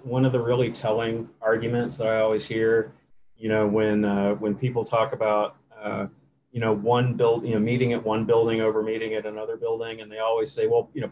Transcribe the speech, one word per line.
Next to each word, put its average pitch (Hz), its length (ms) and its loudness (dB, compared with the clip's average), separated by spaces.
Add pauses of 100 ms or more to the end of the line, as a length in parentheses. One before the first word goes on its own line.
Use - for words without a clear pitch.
one 127 220 0
of 127 80 4
the 123 80 2
really 120 320 0
telling 113 560 -2 (140)
arguments 117 560 0
that 113 80 -2
I 110 140 2
always 110 260 2
hear, 113 460 2 (440)
you 110 140 -6
know, 107 160 2
when, 107 400 2
uh, 101 300 2
when 104 180 -2
people 120 300 -2
talk 110 280 0
about, 107 440 0 (220)
uh, 104 280 -6 (460)
you 117 80 -6
know, 110 140 2
one 120 400 2
build-, 117 320 2
you 113 80 0
know, 107 60 2
meeting 120 340 0
at 113 100 -4
one 110 220 -2
building 113 340 2
over 110 220 2
meeting 110 320 -4
at 107 100 -4
another 107 320 -8
building, 113 460 -6
and 107 100 -18
they 107 60 -10
always 113 340 0
say, 110 140 0
"Well, 113 260 2
you 131 80 -6
know, 104 120 -4